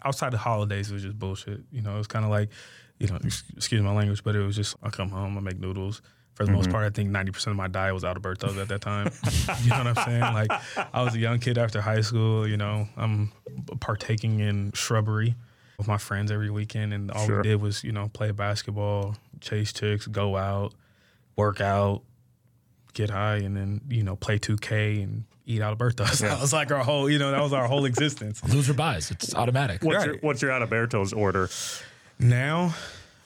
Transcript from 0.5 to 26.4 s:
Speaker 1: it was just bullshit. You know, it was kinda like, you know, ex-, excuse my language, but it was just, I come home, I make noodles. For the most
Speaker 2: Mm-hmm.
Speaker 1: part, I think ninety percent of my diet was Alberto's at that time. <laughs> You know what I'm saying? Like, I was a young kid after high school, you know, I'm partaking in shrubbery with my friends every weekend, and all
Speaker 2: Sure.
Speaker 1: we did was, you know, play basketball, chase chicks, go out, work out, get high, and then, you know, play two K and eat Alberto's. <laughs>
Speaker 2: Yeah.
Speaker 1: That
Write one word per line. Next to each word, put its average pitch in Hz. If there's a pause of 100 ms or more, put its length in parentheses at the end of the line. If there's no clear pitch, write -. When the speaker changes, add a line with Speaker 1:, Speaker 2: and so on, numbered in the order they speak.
Speaker 1:
it 101
was 101
just 104
bullshit. 98 (100)
You 131
know, 101
it -
was 107
kinda 110
like, 104 (500)
you -
know, 90
ex-, - (140)
excuse -
my 98
language, 101
but 107
it 101
was 101
just, 104
I 110
come 95
home, 98
I 98
make 95
noodles. 95 (340)
For 104
the 98
most 95
Speaker 2:
Mm-hmm. 90
Speaker 1:
part, 107
I 107
think 104
ninety 98
percent -
of 101
my 95
diet 95
was 92
Alberto's 92
at 98
that 101
time. 104
<laughs> -
You 120
know 135
what 120
I'm 117
saying? 120
Like, 110 (420)
I 123
was 120
a 113
young 117
kid 120
after 110
high 110
school, 110
you 107
know, 104
I'm 107 (480)
partaking 110
in 101
shrubbery 110 (420)
with 104
my 107
friends 104
every 104
weekend, 104
and 101
all 107
Speaker 2:
Sure. 107
Speaker 1:
we -
did 104
was, 104
you -
know, 104
play 107
basketball, 101 (240)
chase 107
chicks, 104
go 101
out, 98 (640)
work 104
out, 101 (920)
get 104
high, 104
and 98
then, 98
you 117
know, 95
play 104
two 107
K 107
and 107 (200)
eat 113
Alberto's. 107
<laughs> -
Speaker 2:
Yeah. 104
Speaker 1:
That 110